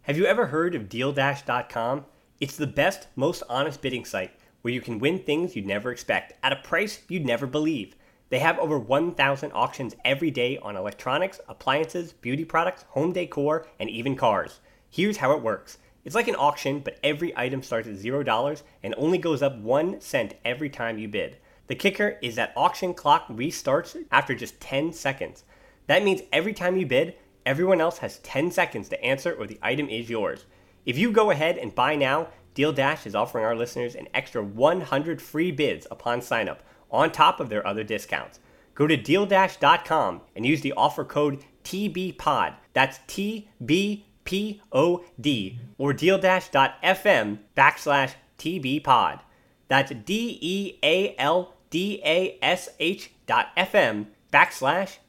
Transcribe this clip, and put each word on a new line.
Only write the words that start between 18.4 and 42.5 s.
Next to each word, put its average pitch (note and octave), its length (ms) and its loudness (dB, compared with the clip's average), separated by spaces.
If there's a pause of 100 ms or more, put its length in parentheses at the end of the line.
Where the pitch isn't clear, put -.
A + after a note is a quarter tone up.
and - 140 -6
only E3+ 220 2
goes D3+ 240 0
up C3+ 160 0
one C#3+ 420 0
cent A2+ 340 -4 (100)
every C#3 260 -4
time A2+ 280 -6
you G#2+ 100 -8
bid. G2 280 -6 (300)
The C3 80 -6
kicker G3+ 480 -2
is A#2 140 -6
that A#2 200 -2
auction F3 380 0
clock D#3 340 2
restarts C#3+ 840 -4
after C#3 240 4
just - 260 -10
ten D#3 340 -4
seconds. - 500 -6 (440)
That F3+ 140 4
means F#3+ 200 2 (100)
every F3+ 220 0
time F3+ 240 0
you F3+ 80 0
bid, C#3+ 300 2 (280)
everyone E3 380 2
else E3 160 0
has - 220 -8
ten D#3+ 300 -2
seconds E3 380 -2
to - 160 -8
answer C3+ 300 0
or A2 120 -8
the G#2 140 -14
item C3+ 300 -2
is A2+ 180 -6
yours. G#2+ 380 -4 (400)
If B2+ 100 -2
you A3 160 2
go G#3 180 6
ahead D#3+ 280 2
and A2+ 160 -8
buy C#3 220 2
now, D3 320 2 (260)
Deal D3 180 2
Dash C#3 340 0
is G2+ 80 -10
offering A2 300 0
our A#2 100 0
listeners A#2+ 400 -4
an - 200 -14
extra B2 280 -4
one B2+ 380 2
hundred D3 400 -2
free E3 320 -2
bids C3 380 -2
upon A#2+ 320 -4
sign-up, A2 400 -2 (280)
on D#3 220 4
top - 280 6
of B2+ 100 -4
their G#2 160 -2
other G#2 180 -2
discounts. F2+ 560 -6 (340)
Go C#3+ 120 2
to D#3 100 4
Deal F#3+ 300 2
Dash F#3+ 320 2
dot D#3+ 260 6
com A2 380 0 (120)
and A2 120 -4
use C#3+ 160 2
the C#3 100 -2
offer C#3+ 320 0
code D3 400 -2 (180)
T G3+ 260 -4
B F3+ 220 -4
pod. A#2 440 0 (180)